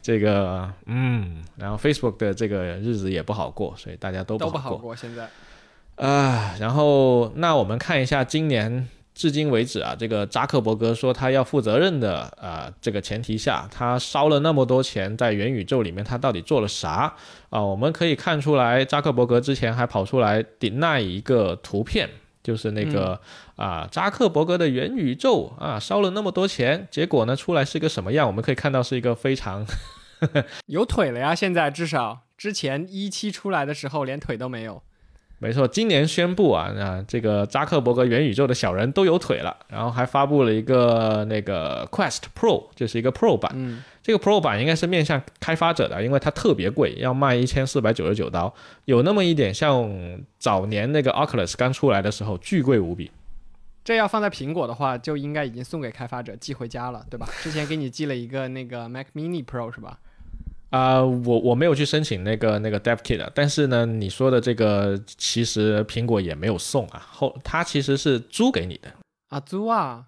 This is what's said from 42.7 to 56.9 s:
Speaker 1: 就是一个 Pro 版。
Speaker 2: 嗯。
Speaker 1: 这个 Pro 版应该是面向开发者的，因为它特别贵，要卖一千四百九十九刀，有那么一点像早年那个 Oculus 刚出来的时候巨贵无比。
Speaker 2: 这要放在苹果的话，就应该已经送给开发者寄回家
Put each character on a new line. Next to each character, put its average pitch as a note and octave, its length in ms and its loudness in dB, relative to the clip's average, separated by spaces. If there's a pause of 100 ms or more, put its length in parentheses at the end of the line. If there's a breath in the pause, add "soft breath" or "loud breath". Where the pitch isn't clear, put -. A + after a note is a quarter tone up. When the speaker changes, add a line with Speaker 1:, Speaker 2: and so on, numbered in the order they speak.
Speaker 1:
就 A#2 140 -4
是 A#2 100 -4
一 A2+ 40 -2
个 B2+ 100 2
Pro G3 240 4
版。 - 180 -2
Speaker 2:
嗯。 B2+ 280 -8 (200 loud breath)
Speaker 1:
这 A3+ 100 0
个 G#3 60 4
Pro G3+ 220 4
版 A2 200 2
应 C3+ 60 2
该 D#3+ 80 2
是 D#3+ 100 0
面 E3+ 200 2
向 C#3+ 180 0 (160)
开 E3 160 -2
发 E3 180 2
者 C3 160 2
的， F#2+ 140 -4
因 A#2+ 80 0
为 C#3 80 4
它 - 120 0
特 F#3+ 220 2
别 F2+ 160 0
贵， A#2 300 2
要 B2+ 160 0
卖 C3+ 220 2
一 B2 100 2
千 C3 180 0
四 C3 160 0
百 A2 120 2
九 E2 160 0
十 G#2 80 2
九 G#2+ 120 -4
刀， F2 240 -2 (340 loud breath)
有 B2 160 6
那 F#3 100 4
么 G3+ 120 4
一 E3+ 80 4
点 A#2+ 220 2
像 B2+ 340 2 (520)
早 G2+ 260 2
年 G#2+ 240 0
那 D3+ 100 2
个 C3 120 2
Oculus A2+ 440 0
刚 B2+ 160 2
出 C3+ 180 2
来 G2 120 4
的 G#2 80 0
时 G#2 140 -8
候 G#2 140 -4
巨 F3+ 220 0
贵 B2 200 4
无 E2+ 140 -2
比。 - 160 -10 (760)
Speaker 2:
这 A#3 120 0
要 G#3 120 2
放 A3 120 0
在 G#3 80 0
苹 C#3 240 -6
果 E3 140 -2
的 A#2 80 -8
话， B2+ 240 -2
就 D3+ 180 -6
应 D3 160 -6
该 D3+ 120 -2
已 B2 60 -6
经 A#2+ 140 -12
送 D#3+ 160 -8
给 B2 100 -6
开 B2 140 -12
发 B2 160 -8
者 A2+ 160 -12
寄 C#3 160 -12
回 A#2+ 140 -8
家 B2 240 -8